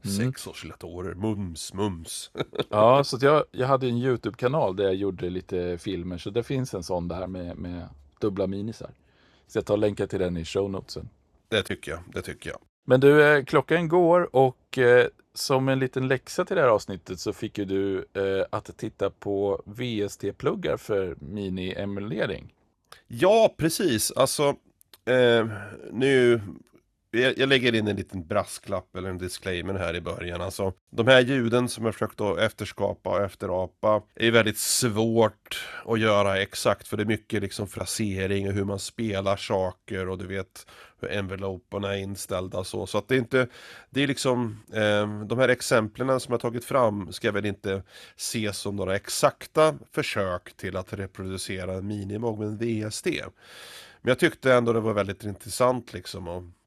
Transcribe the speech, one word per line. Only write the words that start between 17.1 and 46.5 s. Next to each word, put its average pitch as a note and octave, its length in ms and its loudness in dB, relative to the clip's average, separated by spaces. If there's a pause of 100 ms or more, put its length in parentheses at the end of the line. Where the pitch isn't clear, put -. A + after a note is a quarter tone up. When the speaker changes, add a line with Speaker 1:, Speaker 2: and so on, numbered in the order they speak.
Speaker 1:
så G#2 140 -4
fick - 240 -8
ju G#2 80 -2
du, F#2+ 480 -2
eh, G2 360 0
att - 280 -8
titta G2 320 -4
på G2+ 560 -2
V A2+ 360 -6
S G2+ 160 -6
T-pluggar D3 600 -4
för G2 380 -4
mini-emulering. G2 1400 -6 (540)
Speaker 2:
Ja, F#3+ 500 4
precis. D#3 540 0
Alltså, C#3 440 2 (500)
eh, A#2+ 420 6 (440)
nu, B2 500 6 (680)
jag, B2+ 260 2
jag C3+ 120 2
lägger B2+ 260 4
in G#2+ 120 2
en G#2 80 0
liten F#2+ 320 -8
brasklapp G2 680 -4
eller F#2 140 -6
en F#2 80 -6
disclaimer F2+ 560 -6
här F2 220 -2
i F2 60 -6
början. F2 400 -8
Alltså, F#2+ 320 -4 (160)
de A2+ 180 0
här C3 140 10
ljuden B2 480 2
som A2+ 160 -6
jag A2+ 80 0
försökt - 280 -6
att F#2+ 180 -2
efterskapa G2 720 -4
och F#2+ 120 0
efterapa G2 800 -2 (140)
är A2+ 100 -2
ju A#2 60 4
väldigt A2 260 4
svårt A2+ 1120 0 (180)
att A2+ 140 0
göra G2+ 380 4
exakt, - 500 0
för G#2 100 -6
det G#2 60 0
är G2+ 40 -2
mycket G#2+ 340 -2
liksom G2+ 260 -6
frasering G2 800 -4
och G2 60 -2
hur G2 120 0
man G2+ 140 -4
spelar G2 580 -4
saker F#2+ 720 -4
och F#2+ 80 -6
du F#2 100 -10
vet F#2+ 400 -10 (320)
hur - 120 -8
enveloperna G2 840 -6
är G2+ 40 -2
inställda G2 640 -6
och F#2+ 80 -6
så. G2 200 -6
Så G#2+ 100 -2
att G#2 100 -4
det B2+ 80 2
är C3 40 6
inte, B2+ 280 0 (420)
det C#3 140 0
är C#3+ 40 0
liksom, B2 520 -2 (140)
eh, G#2 520 2
de A#2 140 -4
här B2+ 100 6
exemplen B2 720 2
som B2+ 120 -8
jag A#2 100 0
tagit A#2+ 240 -6